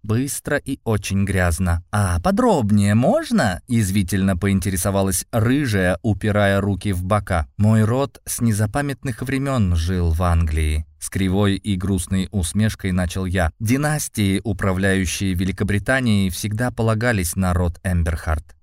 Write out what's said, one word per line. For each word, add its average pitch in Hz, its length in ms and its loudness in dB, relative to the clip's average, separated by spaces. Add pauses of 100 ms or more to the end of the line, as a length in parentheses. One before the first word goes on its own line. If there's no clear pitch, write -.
Быстро 135 540 -2
и - 280 -6
очень 98 400 0
грязно". 90 680 0
"А 95 280 0
подробнее 180 720 2
можно?" 165 760 2
язвительно 98 680 0
поинтересовалась 98 960 0
рыжая, 110 720 0
упирая 101 580 2
руки 101 320 -2
в 90 120 -4
бока. 95 440 -2 (100)
"Мой 110 260 4
род 127 400 -2
с - 160 -8
незапамятных 120 840 -2
времён 131 540 0
жил 85 360 0
в 82 100 0
Англии". 80 640 0 (120)
С - 100 -10
кривой 98 480 0
и 101 200 -2
грустной 95 540 -2
усмешкой 101 600 -2
начал 92 320 -2
я. 90 340 0
Династии, 117 880 0
управляющие 95 880 0
Великобританией, 101 960 0
всегда 110 420 -4
полагались 110 680 0
на 90 180 2
род 87 280 0
Эмберхарт. 82 800 -2